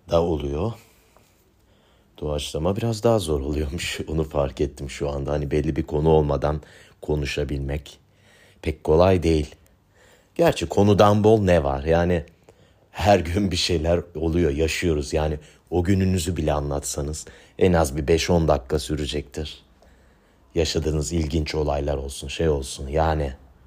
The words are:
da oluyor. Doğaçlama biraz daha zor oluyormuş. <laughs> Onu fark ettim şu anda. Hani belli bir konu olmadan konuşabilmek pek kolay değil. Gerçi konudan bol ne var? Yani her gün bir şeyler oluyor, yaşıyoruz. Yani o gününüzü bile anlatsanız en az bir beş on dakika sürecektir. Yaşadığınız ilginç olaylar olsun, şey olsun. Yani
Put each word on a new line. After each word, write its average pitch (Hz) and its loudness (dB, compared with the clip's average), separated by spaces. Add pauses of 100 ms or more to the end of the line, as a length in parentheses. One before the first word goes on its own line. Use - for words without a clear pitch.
da 85 2
oluyor. 78 -4 (1500)
Doğaçlama 76 -4
biraz 110 -4
daha 117 4
zor 78 -2
oluyormuş. 73 -6
<laughs> - -16
Onu 78 -2
fark 73 -4
ettim 69 -6
şu - -8
anda. 71 -6
Hani 73 -4
belli 76 -2
bir 73 -4
konu 76 0
olmadan 76 2 (400)
konuşabilmek 71 -6 (600)
pek - -6
kolay 87 4
değil. 80 0 (800)
Gerçi 170 2
konudan 104 6
bol 110 6
ne 87 4
var? 69 -2
Yani 85 2 (680)
her 101 4
gün 87 -2
bir 90 -4
şeyler 82 0 (160)
oluyor, 82 0
yaşıyoruz. 78 -2
Yani 78 -2 (300)
o 87 0
gününüzü 92 0
bile 76 0
anlatsanız 71 -6 (340)
en 92 4
az 78 2
bir 76 -4
beş 82 2
on 82 4
dakika 76 0
sürecektir. 76 -8 (920)
Yaşadığınız 78 -2
ilginç 78 -2
olaylar 73 -2
olsun, 69 -10
şey 80 -2
olsun. 69 -4
Yani 76 0 (340)